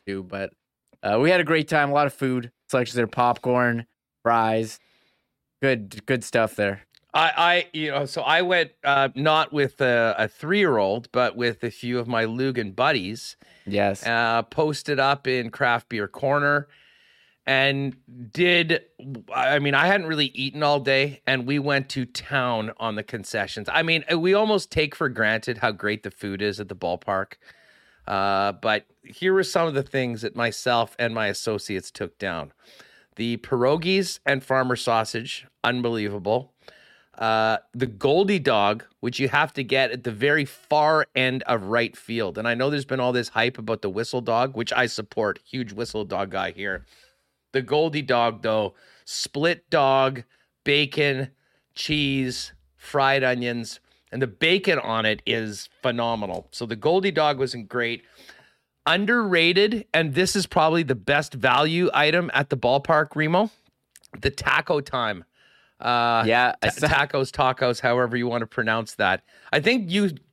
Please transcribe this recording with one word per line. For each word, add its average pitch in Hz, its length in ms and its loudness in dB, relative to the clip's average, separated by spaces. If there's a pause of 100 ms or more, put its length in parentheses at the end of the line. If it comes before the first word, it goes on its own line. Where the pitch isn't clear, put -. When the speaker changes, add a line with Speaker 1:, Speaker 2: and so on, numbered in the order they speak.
Speaker 1:
to. 98 160 -8
But, 98 300 -10 (500)
uh, 104 180 2
we 156 80 2
had 180 120 4
a - 20 -4
great 156 240 0
time. 147 220 2
A 143 40 0
lot 143 140 4
of 131 60 -4
food 127 380 -4 (180)
selections 123 260 0
there, 120 120 2
popcorn, 120 800 0 (340)
fries, 113 580 0 (840)
good, 113 440 -2
good 127 180 -2
stuff 113 320 0
there. 98 280 -2 (320)
Speaker 2:
I, 160 220 4
I, 175 360 4
you 156 180 -4
know, 143 160 -2
so - 160 -6
I 156 180 4
went, 180 300 2 (120)
uh, 139 300 4
not 156 400 2
with 143 280 0
a, 117 360 4
a 110 100 0
three-year-old, 123 840 0
but 123 240 0
with 120 280 -2
a 120 60 -4
few 123 300 -6
of 117 80 -6
my 117 180 0
Lugan 120 500 -4
buddies. 117 600 -2 (320)
Speaker 1:
Yes. 101 360 0
Speaker 2:
Uh, 117 380 2
posted 147 580 -2
up 139 280 0
in 123 240 -2
Craft 120 380 0
Beer 104 180 -4
Corner 143 600 0 (800)
and 135 500 0 (360)
did, 175 500 2 (500)
I 131 280 2
mean, 143 160 0
I 147 100 4
hadn't 190 220 2
really 151 260 -2
eaten 135 300 -6
all 147 160 4
day, 135 480 0
and 127 180 0
we 143 140 0
went 139 300 0
to 131 160 -4
town 120 720 -2
on 113 180 -4
the 107 80 -4
concessions. 104 680 -8
I 160 120 2
mean, 165 220 0 (120)
we 180 160 2
almost 214 380 2
take 151 240 -2
for 151 120 -2
granted 110 520 -2
how 117 120 0
great 104 300 -4
the 101 80 -10
food 98 320 -8
is 104 180 -2
at 90 100 -10
the 92 60 -10
ballpark. 92 580 -4 (720)
Uh, 98 460 0
but 107 320 -2 (180)
here 185 300 -2
were 190 100 4
some 170 240 0
of 143 80 -4
the 139 80 0
things 123 400 -4
that 113 120 -8
myself 117 640 -2
and 117 160 -2
my 110 140 -2
associates 101 640 -6
took - 260 -10
down. 85 360 -8 (640)
The 117 200 -4
pierogies 165 880 0
and 139 180 0
farmer 127 320 0
sausage, 113 680 -2 (180)
unbelievable. 113 920 -2 (600)
Uh, 110 420 2 (180)
the 123 100 -2
Goldie 160 540 2
Dog, 110 460 2 (160)
which 123 180 -4
you 135 100 0
have 147 240 0
to 139 100 -6
get 127 280 0
at 123 120 -8
the 120 80 -4
very 143 340 0
far 151 600 0 (100)
end 131 280 0
of 117 220 0
right 117 300 0
field. 110 440 -6
And 110 80 -4
I 120 80 0
know 131 160 0
there's 139 140 -4
been 131 140 -4
all 123 120 2
this 123 180 -2
hype 117 300 -2
about 110 240 -4
the 101 80 -2
Whistle 117 300 -4
Dog, 117 360 0
which 113 160 -4
I 123 140 2
support. 107 580 -4
Huge 120 280 -10
Whistle 110 320 -6
Dog 95 260 -4
guy 95 180 -4
here. 95 380 -8 (640)
The 135 100 0
Goldie 151 400 -2
Dog, 117 400 0
though, 110 320 -2 (320)
split - 640 -4
dog, 135 540 2 (400)
bacon, 143 640 0 (460)
cheese, 139 760 -2 (260)
fried 135 460 2
onions, 120 560 -2 (320)
and 131 120 -4
the 127 40 0
bacon 160 520 0
on 113 260 -2
it 107 220 0
is 110 420 -4 (140)
phenomenal. 117 640 -2
So - 160 -10
the 110 100 -6
Goldie 180 360 0
Dog 147 260 2
wasn't 123 320 -6
great. 117 340 -4 (840)
Underrated, 196 1080 2
and 156 220 2
this 175 200 2
is 190 120 0
probably 165 360 4
the 131 120 -2
best 143 400 -2
value 151 580 2
item 156 400 2
at 139 160 0
the 135 80 0
ballpark, 139 580 2
Remo, 170 360 2 (680)
the 135 120 -2
Taco 147 500 0
Time. 110 420 -4 (560)
Uh, 120 480 2
Speaker 1:
Yeah, 123 340 4
I 107 60 2
Speaker 2:
ta-, 107 40 2
Speaker 1:
saw 151 160 0
Speaker 2:
tacos, 143 440 0
tacos, 127 480 0
however 123 380 2
you 120 100 0
want 117 140 -2
to 110 40 -4
pronounce 113 500 -2
that. 95 280 0 (300)
I 147 80 2
think 214 280 0
you 196 220 0 (220)